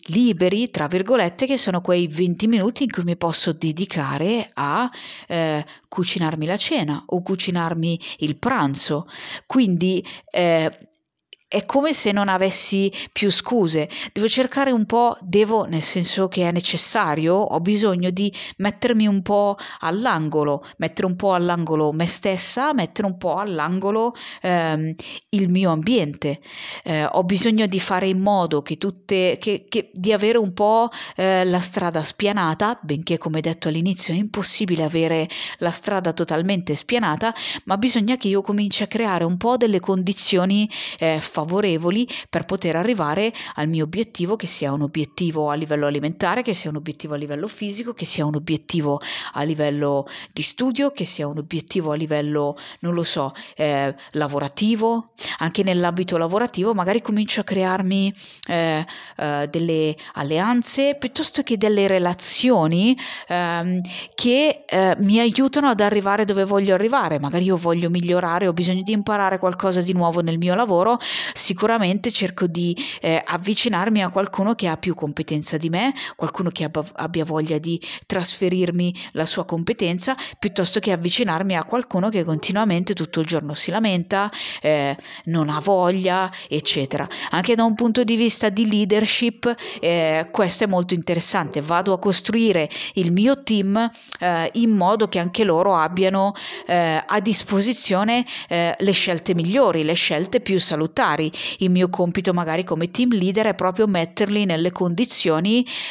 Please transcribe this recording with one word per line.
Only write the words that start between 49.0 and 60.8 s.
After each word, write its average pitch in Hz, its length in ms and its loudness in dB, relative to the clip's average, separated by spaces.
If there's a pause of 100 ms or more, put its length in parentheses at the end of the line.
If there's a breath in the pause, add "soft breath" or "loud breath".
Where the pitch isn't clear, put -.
a 143 120 -4
livello 147 640 0 (280 loud breath)
di - 80 -6
studio, 262 500 -2
che 226 140 -6
sia 147 220 -4
un 151 100 -8
obiettivo 156 560 -4
a - 20 -2
livello, 147 600 -2 (240 loud breath)
non 175 120 -2
lo 170 100 0
so, 139 280 -2 (240 loud breath)
eh, 139 400 0 (160 loud breath)
lavorativo. 208 1000 0 (260 loud breath)
Anche 165 260 -2
nell'ambito 180 540 0
lavorativo 196 560 0
magari 202 280 0
comincio 208 380 0
a 202 40 -2
crearmi, 190 720 2 (340 loud breath)
eh, 165 380 0 (300 loud breath)
eh, 147 340 -2
delle 160 460 0 (200 loud breath)
alleanze 240 840 0